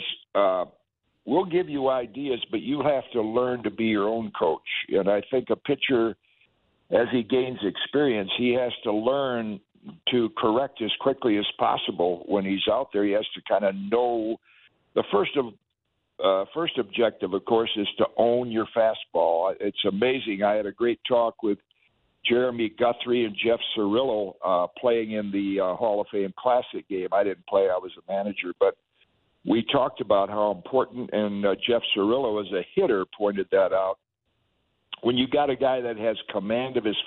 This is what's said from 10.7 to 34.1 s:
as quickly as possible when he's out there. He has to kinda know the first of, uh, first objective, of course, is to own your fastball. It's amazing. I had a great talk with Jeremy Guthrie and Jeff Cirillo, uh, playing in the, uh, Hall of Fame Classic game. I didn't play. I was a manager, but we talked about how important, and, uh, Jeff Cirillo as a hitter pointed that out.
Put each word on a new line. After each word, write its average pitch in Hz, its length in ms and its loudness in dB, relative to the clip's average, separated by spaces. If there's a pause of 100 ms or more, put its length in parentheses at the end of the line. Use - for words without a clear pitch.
as 107 100 -2 (100)
quickly 135 360 2
as 104 80 0 (120)
possible 90 680 0
when - 180 0
he's 95 240 -2
out 120 240 0
there. 101 100 2
He 104 80 2
has 107 180 0
to 92 120 -16
kinda 101 320 0
know 113 640 0 (580)
the 110 160 2
first - 260 2
of, 120 160 -2 (720)
uh, 95 300 4
first 160 240 -4
objective, 107 560 -2
of 98 120 -2
course, 113 320 2
is 101 100 0 (100)
to 107 100 2 (100)
own 120 340 2
your 110 160 0
fastball. 90 920 0
It's 104 260 -4
amazing. 107 580 0
I 104 120 4
had 107 100 -2
a 101 80 -6
great 117 320 0
talk 117 380 0
with 104 160 0 (640)
Jeremy 120 440 0
Guthrie 120 560 0
and 107 100 -6
Jeff 113 240 0 (160)
Cirillo, 107 680 0
uh, 90 240 2 (100)
playing 117 340 0
in 104 200 -4
the, 98 300 0
uh, 92 140 0
Hall 104 260 0
of 101 80 -6
Fame 98 280 -2
Classic 123 520 -2
game. 92 240 -4
I 101 100 4
didn't 98 240 -6
play. 98 220 4
I 90 80 0
was 92 200 -10
a - 140 -12
manager, 98 480 -6
but - 160 2 (720)
we 113 180 2
talked - 380 0
about 101 280 2
how 104 220 0
important, 120 600 -2
and, 101 320 0
uh, 95 100 2
Jeff 117 260 0 (140)
Cirillo 107 500 0
as 92 60 -12
a 92 120 -2 (120)
hitter 120 300 2
pointed 101 460 -2
that 95 200 4
out. 95 260 0 (1040)